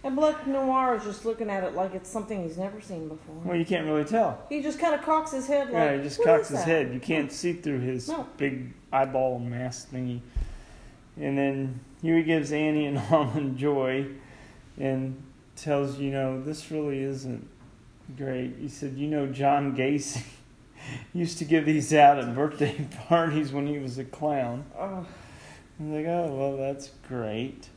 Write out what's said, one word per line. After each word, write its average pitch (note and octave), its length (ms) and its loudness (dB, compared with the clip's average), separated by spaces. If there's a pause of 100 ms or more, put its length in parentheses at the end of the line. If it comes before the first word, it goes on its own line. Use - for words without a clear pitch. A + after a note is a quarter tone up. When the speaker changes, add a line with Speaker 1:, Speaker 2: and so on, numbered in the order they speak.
Speaker 1:
And C4+ 120 -2
Black D4+ 320 2
Noir C4 480 2
is G3+ 80 -6
just G#3 220 -8
looking A3+ 240 -2
at G3 140 0
it F3 100 -4
like F3+ 200 -2
it's F#3+ 140 -10
something G#3 340 -6
he's E3 160 -6
never G3+ 220 -6
seen D#3+ 280 -10
before. D#3 360 -14
Speaker 2:
Well, F3 120 0
you E3+ 100 2
can't E3+ 200 0
really D3+ 180 2
tell. E3+ 440 2
Speaker 1:
He D4 140 -2
just C#4+ 180 -4
kinda D#4 180 2
cocks D#4 340 2
his C4 140 -4
head C#4 200 2
like, A#3+ 80 -6
Speaker 2:
Yeah, D3+ 240 4
he C#3 40 -2
just C#3+ 160 -6
Speaker 1:
"What A#4+ 80 6
Speaker 2:
cocks - 240 8
Speaker 1:
is C#3 60 -2
Speaker 2:
his - 40 2
Speaker 1:
that?" F3+ 60 0 (200)
Speaker 2:
head. B2 80 -6
You B2+ 40 -4
can't D3+ 280 0
Speaker 1:
No. C3+ 60 -10
Speaker 2:
see F3 200 -2
through D3+ 280 -2
his B2 280 -4
Speaker 1:
No. D#4+ 180 -4 (120)
Speaker 2:
big B2+ 340 -4 (200)
eyeball C3 460 2
mask A#2+ 540 -6
thingy. B2+ 280 -4 (1000)
And C#3+ 180 0
then C3+ 440 0 (200)
Huey E3 240 4
gives D#3 280 2
Annie D3+ 340 2
and C#3+ 120 -2
<laughs> G#2 120 -4
Harlan C#3 480 2
joy C3+ 480 0 (720)
and C3 440 -2 (340)
tells, C#3+ 420 0
you C#3 120 -2
know, C3 320 -2
"This D3+ 280 -8
really D3 320 -2
isn't C3 440 -6 (680)
great." B2+ 420 -4
He C#3+ 100 -8
said, C3+ 260 -8
"You C#3+ 140 -4
know, D3 180 0
John C#3 500 2
Gacy C3+ 480 0 (460)
<laughs> - 420 -14
used E3+ 260 -2
to E3 60 -4
give D3+ 220 4
these D3+ 280 4
out C#3+ 240 12
at A#2+ 160 -4
birthday D3 640 0
<laughs> - 120 -14
parties D#3 440 4
when C#3+ 160 -2
he D3 100 -2
was C3 200 -6
a C3 60 -6
clown." C3+ 600 -2 (120)
Speaker 1:
Ugh. F#3 300 -8 (720)
Speaker 2:
I'm D3+ 160 -6
like, D3+ 120 -2
"Oh, E3+ 280 0
well, C#3 220 0
that's C3+ 340 -6 (160)
great." A#2 720 -6